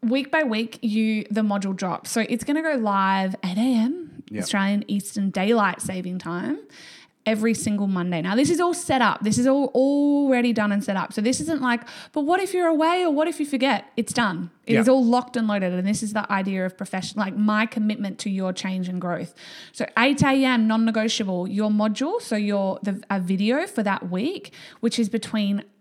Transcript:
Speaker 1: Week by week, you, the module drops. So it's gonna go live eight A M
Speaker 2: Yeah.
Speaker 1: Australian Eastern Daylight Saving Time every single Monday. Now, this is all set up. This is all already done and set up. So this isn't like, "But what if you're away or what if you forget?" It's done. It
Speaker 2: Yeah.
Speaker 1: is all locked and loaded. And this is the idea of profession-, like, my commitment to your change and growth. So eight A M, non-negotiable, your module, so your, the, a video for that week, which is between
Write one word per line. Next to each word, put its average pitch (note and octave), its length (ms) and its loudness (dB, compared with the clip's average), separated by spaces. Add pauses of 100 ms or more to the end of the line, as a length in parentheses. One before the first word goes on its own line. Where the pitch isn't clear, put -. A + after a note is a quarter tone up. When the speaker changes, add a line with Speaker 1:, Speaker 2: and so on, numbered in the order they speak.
Speaker 1:
Week C4 280 0
by D#4+ 120 4
week, A3+ 380 -2
you, A3 500 2
the G#3+ 100 0
module G3+ 340 0
drops. F3+ 360 -6
So A3+ 160 0
it's A#3+ 160 -2
gonna D4 180 0
go D#4 140 0
live G3 600 2 (100)
eight F#3 120 -2
A B3 180 2
M D4 540 -2
Speaker 2:
Yeah. G#3 120 -6
Speaker 1:
Australian G3+ 460 0
Eastern G3+ 420 -2
Daylight G3 520 2
Saving F#3 380 -6
Time F3+ 380 -4 (680)
every A3 280 2
single G#3 340 -2
Monday. F3+ 340 0
Now, F3+ 140 -2
this C4+ 140 4
is E4+ 120 2
all F4 120 2
set D4 280 0
up. G#3 200 2
This G#3+ 160 2
is B3 100 4
all C#4 260 4
already C#4 800 4
done G#3 180 2
and G3+ 100 2
set G3+ 140 -2
up. F#3 160 -2
So - 80 -4
this B3 220 0
isn't D4+ 200 -2
like, A#3+ 200 0 (320)
"But D4+ 80 0
what E4 180 2
if F#4+ 140 -4
you're F4+ 140 2
away E4 360 2
or E4+ 80 2
what D4+ 160 2
if F4 120 -6
you D4+ 60 -2
forget?" C4 400 0 (120)
It's A#3 160 -4
done. F3+ 360 0 (160)
It - 100 2
Speaker 2:
Yeah. A3+ 60 6
Speaker 1:
is G#3+ 60 4
all C4 160 6
locked B3 320 2
and A#3 120 0
loaded. G3 260 0
And F3+ 120 -2
this G#3 180 0
is G#3 100 -6
the G#3 180 -2
idea F#3+ 340 -2
of F#3 120 -6
profession-, F#3+ 420 -8
like, G3 160 -2
my G#3+ 300 2
commitment G#3 540 -2
to G#3 100 -6
your F#3+ 240 -2
change F#3 340 -4
and F3+ 140 -4
growth. F3 320 -4 (400)
So - 120 -6 (120)
eight C#4 260 4
A C4+ 220 4
M, A#3+ 220 4
non-negotiable, A3 840 0
your G#3 220 0
module, A3 500 0
so A#3+ 160 -4
your, G3+ 460 0
the, G3+ 260 -4
a G3 100 0
video G3+ 480 0
for A#3+ 160 -2
that F#3+ 260 -2
week, A#3 440 -4 (260)
which A3+ 200 -2
is A3 100 2
between G3+ 540 -2 (180)